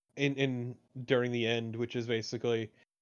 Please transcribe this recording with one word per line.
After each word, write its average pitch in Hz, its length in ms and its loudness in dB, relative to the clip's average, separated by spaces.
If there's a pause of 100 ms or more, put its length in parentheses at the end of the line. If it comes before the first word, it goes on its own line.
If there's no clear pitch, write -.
(160)
in, 139 200 2
in, 123 400 0 (300)
during 123 260 4
the 120 140 2
end, 113 300 0
which 117 200 -4
is 120 120 -2
basically, 113 640 -2 (300)